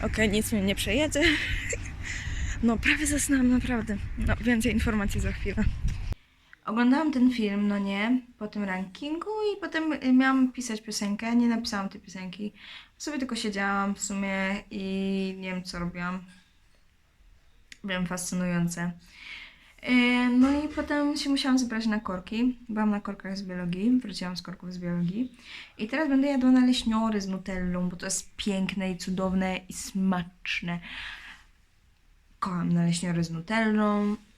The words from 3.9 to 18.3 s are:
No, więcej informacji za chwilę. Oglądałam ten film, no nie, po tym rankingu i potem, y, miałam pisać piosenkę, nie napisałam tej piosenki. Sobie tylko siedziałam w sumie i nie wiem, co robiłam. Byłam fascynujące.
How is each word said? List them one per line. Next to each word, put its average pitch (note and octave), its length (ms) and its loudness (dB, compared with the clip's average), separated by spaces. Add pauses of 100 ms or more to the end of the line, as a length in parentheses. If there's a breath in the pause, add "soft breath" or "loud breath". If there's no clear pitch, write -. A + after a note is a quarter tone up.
No, A3 240 2
więcej A#3 300 2
informacji G#3+ 500 0
za F#3+ 100 0
chwilę. G3 320 -2 (1000 loud breath)
Oglądałam B3+ 460 4
ten B3+ 200 6
film, G#3 360 0
no G3+ 120 2
nie, G#3 420 0 (180)
po G#3+ 80 -8
tym G#3 160 -4
rankingu C#4+ 680 -6 (240)
i G4 80 -8
potem, D#4+ 320 -2
y, B3+ 200 2
miałam C4 380 6
pisać A3 300 -6
piosenkę, G#3+ 540 -2
nie A#3+ 120 6
napisałam A3 420 -2
tej G3+ 120 -16
piosenki. F#3 520 -10 (440 loud breath)
Sobie D4+ 220 -6
tylko B3+ 160 -4
siedziałam G3 600 -2
w - 60 -10
sumie G3 720 -2
i F#3+ 680 -2
nie F#3 120 -8
wiem, F3+ 120 -6
co F3+ 160 -10
robiłam. F3 440 -6 (1600 soft breath)
Byłam F#3 240 -2
fascynujące. F3 840 -2 (880 loud breath)